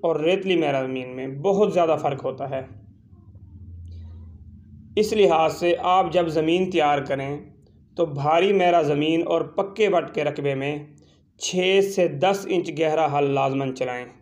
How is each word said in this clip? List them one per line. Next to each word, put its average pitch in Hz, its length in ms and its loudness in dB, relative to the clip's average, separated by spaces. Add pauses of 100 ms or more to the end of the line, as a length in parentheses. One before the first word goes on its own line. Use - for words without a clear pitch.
और 160 160 0
रेतली 185 360 2
मैरा 143 260 0
ज़मीन 131 260 -6
में 135 340 -10
बहुत 196 300 2
ज़्यादा 160 240 2
फ़र्क 139 240 -4
होता 139 260 -6
है। 131 220 -8 (2250)
इस 214 160 0
लिहाज 160 380 4
से 175 220 0
आप 180 380 2
जब 175 160 2
ज़मीन 165 420 0
तैयार 147 300 2
करें, 139 400 -6 (560)
तो 170 100 0
भारी 156 460 2
मैरा 175 300 4
ज़मीन 151 400 2
और 165 360 -2
पक्के 196 300 0
वट 170 260 0
के 151 100 -2
रकबे 143 300 -2
में 147 420 -6 (440)
छः 185 400 2
से 196 280 2
दस 185 420 0
इंच 170 200 0
गहरा 156 360 0
हल 143 180 0
लाजमन 135 480 0
चलाएं 123 340 -6 (160)